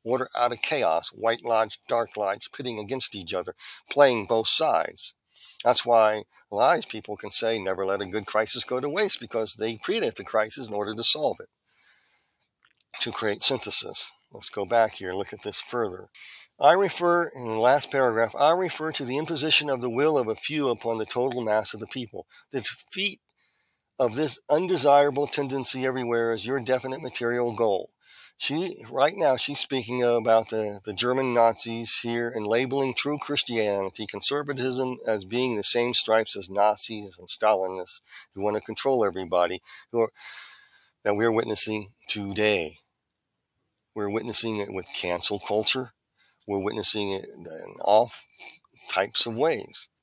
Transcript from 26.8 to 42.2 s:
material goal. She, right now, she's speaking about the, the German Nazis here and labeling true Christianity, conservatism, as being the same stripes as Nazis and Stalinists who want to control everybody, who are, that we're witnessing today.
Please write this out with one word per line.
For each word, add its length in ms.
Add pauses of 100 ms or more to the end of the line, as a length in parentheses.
material 520
goal. 360 (480)
She, 360 (160)
right 260
now, 200
she's 240
speaking 420
about 460
the, 360
the 80
German 400
Nazis 720
here 260
and 160
labeling 520
true 220
Christianity, 880
conservatism, 920 (100)
as 180
being 320
the 60
same 320
stripes 420
as 140
Nazis 680
and 100
Stalinists 720 (340)
who 80
want 140
to 60
control 420
everybody, 560 (320)
who 80
are, 100 (960)
that 100
we're 160
witnessing 600 (180)
today. 680 (1160)